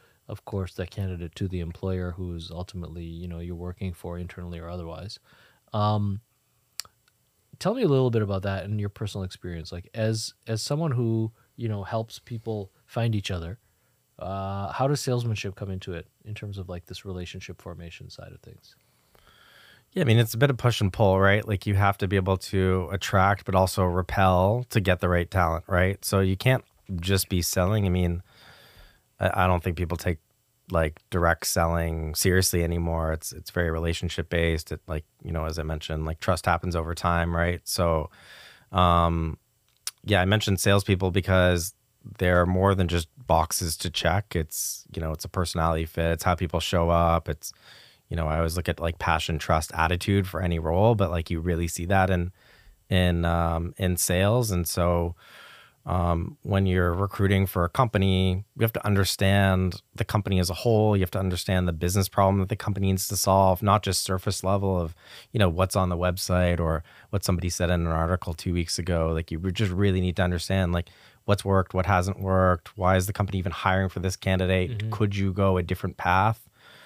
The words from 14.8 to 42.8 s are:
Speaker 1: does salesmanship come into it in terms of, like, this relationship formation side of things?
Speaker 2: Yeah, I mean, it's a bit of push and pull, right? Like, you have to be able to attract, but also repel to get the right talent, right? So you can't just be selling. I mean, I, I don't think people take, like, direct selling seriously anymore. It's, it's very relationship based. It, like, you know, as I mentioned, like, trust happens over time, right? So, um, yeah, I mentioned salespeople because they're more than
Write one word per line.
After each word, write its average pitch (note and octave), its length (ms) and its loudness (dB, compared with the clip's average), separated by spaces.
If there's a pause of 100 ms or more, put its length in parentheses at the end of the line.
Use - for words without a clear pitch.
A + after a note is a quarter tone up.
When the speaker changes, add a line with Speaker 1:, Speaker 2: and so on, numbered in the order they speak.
Speaker 1:
does C#3+ 140 0
salesmanship A#2 540 -2
come G2 160 -10
into F#2 240 -8
it E2 120 -10 (200)
in A2 80 -10
terms G2+ 240 -12
of, F#2 100 -10
like, F2 160 -12
this - 220 -16
relationship F#2 560 -12
formation E2+ 480 -16
side F2+ 220 -18
of E2+ 80 -20
things? - 360 -20 (1200)
Speaker 2:
Yeah, F#3 60 0
I - 20 2
mean, A2+ 140 6
it's A2+ 160 2
a - 20 -6
bit C#3 140 4
of A#2+ 80 -2
push A#2 240 0
and F#2+ 100 0
pull, F#2+ 260 4
right? G2 300 4
Like, G2+ 180 -2
you G#2 80 0
have G2 240 4
to - 80 -2
be G2 100 2
able F#2+ 200 2
to F#2 560 0
attract, G2 540 2
but F#2+ 80 -2
also F#2+ 280 4
repel F#2 840 2
to - 100 0
get F#2 220 2
the F#2 80 2
right F2 220 2
talent, E2+ 360 0
right? F#2 380 0
So G2 160 2
you F#2+ 160 2
can't C3 260 2 (380)
just F#2+ 300 0
be F2+ 100 0
selling. G2 460 0
I - 20 2
mean, F2+ 340 0 (960)
I, F#2+ 260 0
I - 20 4
don't F2+ 180 2
think E2+ 140 -2
people F2 180 -2
take, E2+ 220 -2 (520)
like, D#2+ 380 0
direct E2+ 380 2
selling E2 680 -2
seriously F2+ 480 2
anymore. E2 520 -2
It's, - 180 -10
it's - 180 -16
very F2 200 0
relationship E2 580 -4
based. E2 420 0
It, D#2 160 -10
like, D#2 200 -8 (180)
you - 80 -8
know, D#2 140 -4
as D#2+ 120 -6
I D#2+ 40 -4
mentioned, D#2 420 -6
like, D#2+ 160 -6
trust - 240 -2
happens E2+ 320 0
over E2 180 -4
time, E2+ 400 0
right? E2+ 300 0
So, E2 460 0 (640)
um, E2+ 640 2 (640)
yeah, G2+ 160 4
I F#2 60 4
mentioned G2+ 340 2
salespeople G2 500 2
because F2+ 640 2 (460)
they're F2+ 260 4
more F#2 300 4
than F#2 140 2